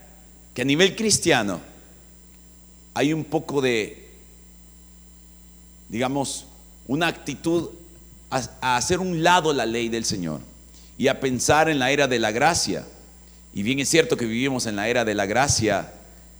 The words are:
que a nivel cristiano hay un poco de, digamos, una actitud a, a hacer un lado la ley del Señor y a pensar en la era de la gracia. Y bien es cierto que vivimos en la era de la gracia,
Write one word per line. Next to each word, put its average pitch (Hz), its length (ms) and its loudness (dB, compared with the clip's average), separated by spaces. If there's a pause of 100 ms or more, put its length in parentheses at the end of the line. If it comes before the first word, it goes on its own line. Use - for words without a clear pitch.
(540)
que 123 80 -4
a 127 40 0
nivel 175 300 4
cristiano 135 640 2 (1300)
hay 139 180 2
un 160 140 -2
poco 147 360 -2
de, 117 460 -2 (1800)
digamos, 131 560 -4 (420)
una 160 200 0
actitud 160 640 -4 (600)
a, 131 120 -2 (200)
a 127 160 0
hacer 170 220 -2
un 180 240 -2
lado 170 280 4
la 127 140 0
ley 113 240 -2
del 113 160 -4
Señor 85 340 -4 (580)
y 127 120 2
a 131 100 -2
pensar 147 500 2
en 151 100 0
la 127 120 2
era 143 160 2
de 123 100 0
la 110 140 0
gracia. 117 560 0 (680)
Y 101 100 -6
bien 131 160 0
es 131 100 -2
cierto 151 280 2
que 117 80 -4
vivimos 123 400 -2
en 107 100 -6
la 101 120 -2
era 120 180 2
de 107 100 -2
la 101 100 0
gracia, 104 680 0 (460)